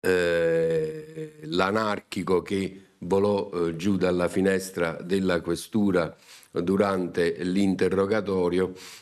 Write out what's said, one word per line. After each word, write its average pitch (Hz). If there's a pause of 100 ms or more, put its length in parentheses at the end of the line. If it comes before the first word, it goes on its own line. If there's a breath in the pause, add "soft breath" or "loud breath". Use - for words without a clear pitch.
eh, 156 (100)
l'anarchico 98
che 95 (180 loud breath)
volò, 98
eh, 85
giù 95
dalla 90
finestra 92
della 90
questura 87 (380 loud breath)
durante 92
l'interrogatorio 92 (280 loud breath)